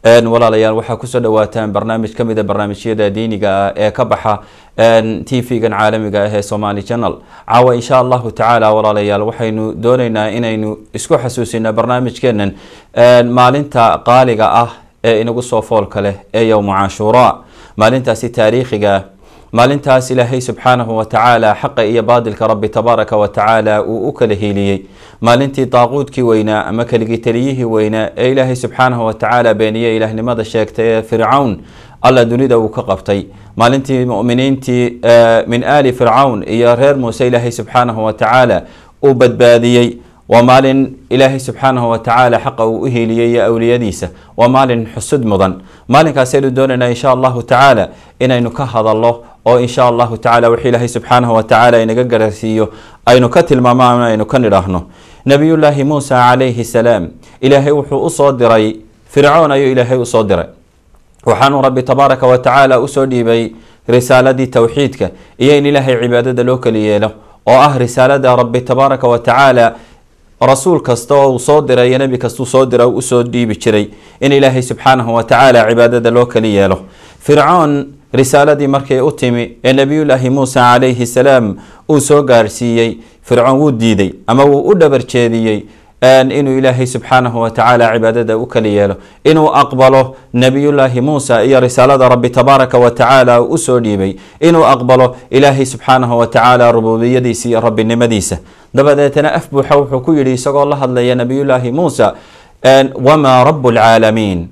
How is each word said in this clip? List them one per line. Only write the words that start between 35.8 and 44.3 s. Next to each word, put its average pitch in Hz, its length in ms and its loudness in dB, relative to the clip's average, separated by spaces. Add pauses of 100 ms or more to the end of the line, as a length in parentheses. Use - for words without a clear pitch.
Fircawn 123 540 0
iyo 120 280 2
reer 139 220 2
Muuse 123 300 -4
Ilaahay 120 240 -2
subxaanahu 117 540 -4
wa 110 80 -2
tacaala 113 480 0 (440)
uu 139 80 4
badbaadiyey, 120 840 2 (320)
waa 117 140 4
maalin 131 540 2 (120)
Ilaahay 135 300 0
subxaanahu 127 500 -4
wa 113 100 -2
tacaala 117 400 0
xaqa 117 280 -4
uu 113 140 -4
u 107 40 -6
hiiliyey 117 460 -2
iyo 120 140 0
awliyadiisa, 113 600 -2 (300)